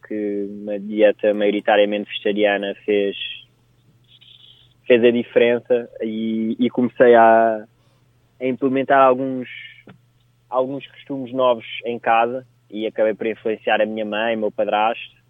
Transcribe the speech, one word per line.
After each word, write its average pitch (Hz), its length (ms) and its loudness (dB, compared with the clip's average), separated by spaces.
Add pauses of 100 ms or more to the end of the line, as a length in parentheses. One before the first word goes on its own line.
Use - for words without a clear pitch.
que 101 420 -6
uma 104 300 -10
dieta 104 540 2
maioritariamente 104 760 0
vegetariana 101 760 -2
fez, 101 320 0 (1700)
fez 117 160 4
a 120 80 6
diferença, 120 760 0 (120)
e, 110 580 -4
e 123 100 0
comecei 120 460 4
a, 113 480 4 (760)
a 127 60 -8
implementar 131 540 0
alguns, 131 480 2 (1000)
alguns 131 380 -4
costumes 135 440 -12
novos 123 340 0 (200)
em 117 140 -6
casa, 120 460 -2 (240)
e 107 180 -8
acabei 110 260 -2
por 113 140 -6
influenciar 107 540 -4
a 107 40 2
minha 110 200 -8
mãe, 110 300 -4
meu 107 160 -4
padrasto 107 640 -2 (140)